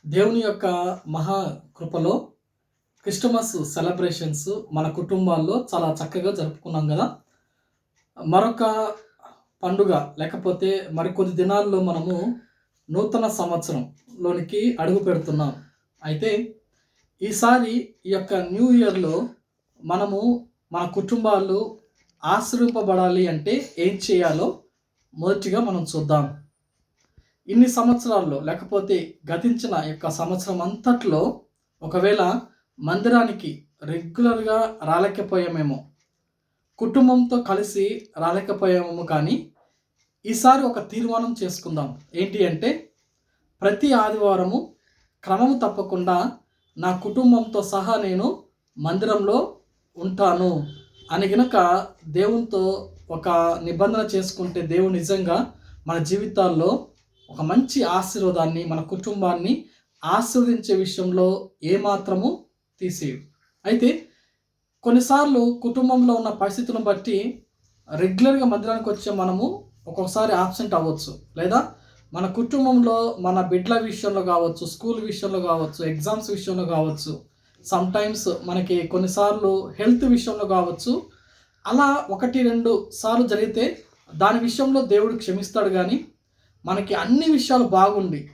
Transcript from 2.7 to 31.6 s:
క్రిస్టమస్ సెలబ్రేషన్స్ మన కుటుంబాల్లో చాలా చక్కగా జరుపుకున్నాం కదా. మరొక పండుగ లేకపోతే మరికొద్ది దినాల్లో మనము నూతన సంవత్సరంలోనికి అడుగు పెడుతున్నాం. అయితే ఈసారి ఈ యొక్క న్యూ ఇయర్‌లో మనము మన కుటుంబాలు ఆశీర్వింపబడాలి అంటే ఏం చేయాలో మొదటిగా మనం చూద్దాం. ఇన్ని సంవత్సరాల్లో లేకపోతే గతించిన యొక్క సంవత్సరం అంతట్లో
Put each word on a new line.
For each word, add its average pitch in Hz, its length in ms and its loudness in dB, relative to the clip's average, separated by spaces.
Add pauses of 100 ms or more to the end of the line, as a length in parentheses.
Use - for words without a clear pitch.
క్రిస్టమస్ 226 600 -2
సెలబ్రేషన్స్ 170 840 -4 (240)
మన 156 160 -2
కుటుంబాల్లో 180 880 0
చాలా 160 300 0
చక్కగా 190 300 -4
జరుపుకున్నాం 156 540 -4
కదా. 165 280 -2 (1080)
మరొక 220 680 2 (680)
పండుగ 185 560 0
లేకపోతే 180 760 -4
మరికొద్ది 180 500 -2
దినాల్లో 196 380 2
మనము 180 600 -2 (500)
నూతన 214 380 0
సంవత్సరంలోనికి 175 1500 -4
అడుగు 185 180 2
పెడుతున్నాం. 156 560 0 (500)
అయితే 214 520 -2 (680)
ఈసారి 233 720 2 (120)
ఈ 185 40 -6
యొక్క 190 240 0
న్యూ 190 360 0
ఇయర్‌లో 196 580 4 (560)
మనము 202 640 0 (240)
మన 180 140 -4
కుటుంబాలు 202 920 0 (460)
ఆశీర్వింపబడాలి 190 1040 2
అంటే 170 520 -2
ఏం 185 200 0 (120)
చేయాలో 180 480 2 (560)
మొదటిగా 190 460 0
మనం 185 260 -2 (100)
చూద్దాం. 151 400 0 (1120)
ఇన్ని 240 200 8
సంవత్సరాల్లో 226 720 0
లేకపోతే 180 760 -4 (200)
గతించిన 190 540 -2
యొక్క 151 220 -6
సంవత్సరం 180 520 -4
అంతట్లో 208 760 0 (420)